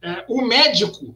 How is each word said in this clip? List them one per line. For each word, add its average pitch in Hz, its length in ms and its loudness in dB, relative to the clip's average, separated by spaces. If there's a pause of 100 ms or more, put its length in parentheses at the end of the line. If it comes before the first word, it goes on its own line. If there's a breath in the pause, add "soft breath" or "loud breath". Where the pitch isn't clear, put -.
É, 175 260 -8
o 262 140 -2
médico 226 760 0